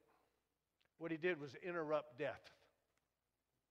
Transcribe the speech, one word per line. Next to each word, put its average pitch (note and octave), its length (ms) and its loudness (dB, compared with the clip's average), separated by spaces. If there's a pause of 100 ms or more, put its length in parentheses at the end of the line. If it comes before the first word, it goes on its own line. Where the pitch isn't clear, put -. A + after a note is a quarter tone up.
(960)
What E3 140 -2
he D#3+ 60 0
did E3 220 2
was C#3+ 160 -6
interrupt D3+ 640 0
death. C3 340 -2 (1200)